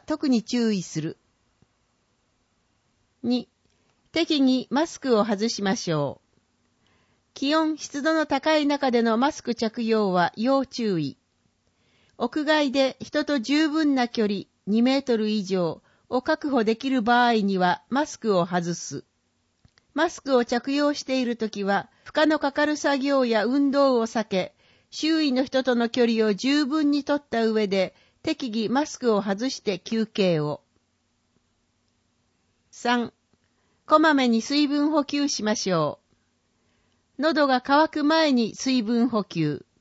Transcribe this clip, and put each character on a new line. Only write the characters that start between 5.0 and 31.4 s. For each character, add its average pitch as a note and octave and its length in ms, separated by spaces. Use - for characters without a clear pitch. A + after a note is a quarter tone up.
ク B3 160
を G3+ 80
外 G#3+ 240
し G3+ 140
ま G3 120
し F#3 160
ょ C#3+ 320
う。 - 40
気 C#4 220
温、 D#4 240
湿 - 240
度 D#4+ 100
の D#4 140
高 D#4 280
い D4+ 120
中 C#4 240
で A#3 100
の A3+ 160
マ C#4 140
ス - 100
ク A#3 140
着 A3+ 260
用 G#3+ 320
は F3 220
要 C4 320
注 G#3 320
意。 C#3 180
屋 C4+ 260
外 D4+ 260
で C4 280
人 D4 260
と C#4+ 140
十 D4 300
分 D4+ 240
な B3 140
距 A#3 200
離、 G3+ 180
二 A3 160
メ C4 180
ー - 40
ト A#3+ 140
ル G#3+ 120
以 G#3+ 140
上 F3+ 400
を B3 120
確 D#4 280
保 B3+ 140
で A3+ 120
き C4 140
る B3+ 140
場 A#3+ 240
合 A#3+ 80
に G3 240
は F3+ 300
マ C#4+ 180
ス - 120
ク G#3 180
を E3+ 80
外 F3 280
す。 - 300
マ E4 160
ス - 120
ク C#4 140
を A#3+ 80
着 A#3+ 280
用 D4 220
し - 100
て C4 180
い B3 40
る A#3 120
と A3 120
き G3+ 140
は、 F#3+ 260
負 - 120
荷 D4+ 120
の D4+ 120
か C#4 120
か D4 140
る D4+ 120
作 C#4+ 220
業 C4+ 260
や A3 200
運 C#4 260
動 C4+ 280
を A3+ 80
避 G#3+ 180
け、 - 300
周 D#4+ 320
囲 D4 100
の B3 120
人 C4 200
と B3+ 120
の A#3 140
距 A#3+ 180
離 A3 180
を G#3+ 80
十 C#4 320
分 D4 260
に C#4+ 120
取 D4 160
っ - 40
た A3+ 220
上 G#3+ 220
で、 F#3+ 280
適 D4+ 240
宜 A3 200
マ C#4 200
ス - 100
ク A#3+ 160
を G3 80
外 G3+ 280
し - 120
て F#3 180
休 A3 280
憩 F3+ 320
を。 D3 220